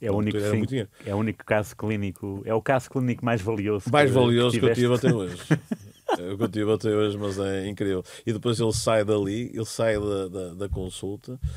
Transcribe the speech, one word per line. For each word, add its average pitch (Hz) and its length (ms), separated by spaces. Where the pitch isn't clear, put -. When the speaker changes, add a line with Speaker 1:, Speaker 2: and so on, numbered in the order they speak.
Speaker 1:
É 113 100
o 98 40
Speaker 2:
Portanto, 101 80
Speaker 1:
único 104 160
Speaker 2:
era 104 140
Speaker 1:
sim, 110 40
Speaker 2:
muito 110 140
dinheiro. 120 200
Speaker 1:
é 101 100
o 101 40
único 107 260
caso 107 320
clínico, 101 680
é 110 80
o 113 80
caso 131 260
clínico 127 360
mais 117 180
valioso 104 500
Speaker 2:
Mais 147 180
Speaker 1:
que, 123 60
Speaker 2:
valioso 120 380
Speaker 1:
que 113 60
Speaker 2:
que 127 60
eu 117 80
tive 120 120
Speaker 1:
tiveste. 123 200
Speaker 2:
até 127 80
hoje. 90 240
<laughs> - 540
É 87 120
o 101 60
que 101 80
eu 113 40
tive 104 220
até 110 200
hoje, 104 260
mas 101 220
é 98 280
incrível. 98 380
E 117 80
depois 113 260
ele 113 140
sai 113 280
dali, 104 520
ele 110 100
sai 110 340
da, 101 300
da, 90 260
da 98 140
consulta, 98 720